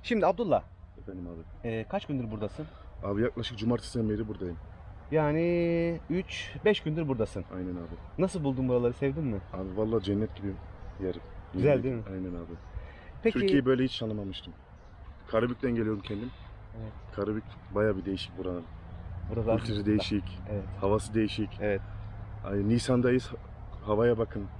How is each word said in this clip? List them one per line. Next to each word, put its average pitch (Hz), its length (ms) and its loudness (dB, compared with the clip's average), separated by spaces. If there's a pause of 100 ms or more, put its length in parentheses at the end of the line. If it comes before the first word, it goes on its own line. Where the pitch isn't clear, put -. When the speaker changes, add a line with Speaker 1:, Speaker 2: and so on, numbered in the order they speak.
Speaker 1:
Şimdi 214 220 4
Abdullah, 175 380 4 (380)
Speaker 2:
Efendim 92 260 -10
abi. 85 400 -10
Speaker 1:
e, 113 220 -2
kaç 196 160 -4
gündür 123 260 -2
buradasın? 107 340 -4 (380)
Speaker 2:
Abi 101 180 0
yaklaşık 117 360 0
cumartesiden 113 520 0
beri 107 180 0
buradayım. 92 300 -6 (540)
Speaker 1:
Yani 170 880 4 (100)
üç, - 420 -4 (140)
beş 156 140 6
gündür 156 280 0
buradasın. 110 380 0 (100)
Speaker 2:
Aynen 92 200 -4
abi. 85 200 -8 (220)
Speaker 1:
Nasıl 185 260 2
buldun 131 260 2
buraları, 120 240 4
sevdin 143 300 0
mi? 113 140 0 (160)
Speaker 2:
Abi 92 240 -4
vallahi 110 260 4
cennet 101 320 2
gibi 98 180 -4 (500)
yer. 90 120 0 (380)
Speaker 1:
Güzel 113 160 6
Speaker 2:
Yemin 127 140 6
Speaker 1:
değil 127 120 0
mi? 110 160 -4
Speaker 2:
Aynen 92 180 -4
abi. 85 240 -8 (720)
Speaker 1:
Peki 226 160 2
Speaker 2:
Türkiye'yi 143 260 6
böyle 131 180 6
hiç - 160 -2
tanımamıştım. 104 540 -6 (760)
Karabük'ten 120 480 2
geliyorum 107 260 2
kendim. 107 280 -6 (520)
Speaker 1:
Evet. 107 100 -8 (240)
Speaker 2:
Karabük 104 280 0 (320)
bayağı 104 220 6
bir 85 80 -4
değişik 95 320 -4
buranın. 87 260 -4 (680)
Speaker 1:
Burada 110 280 2
Speaker 2:
Kültürü 113 160 0
Speaker 1:
aslında. 101 120 0
Speaker 2:
değişik. 104 540 2 (120)
Speaker 1:
Evet. 101 120 -2 (180)
Speaker 2:
Havası 107 320 4
değişik. 107 480 2
Speaker 1:
Evet. 101 200 2 (640)
Speaker 2:
Ay, 101 240 2
Nisan'dayız. 123 600 4 (520)
Havaya 110 340 6
bakın. 110 280 -2 (140)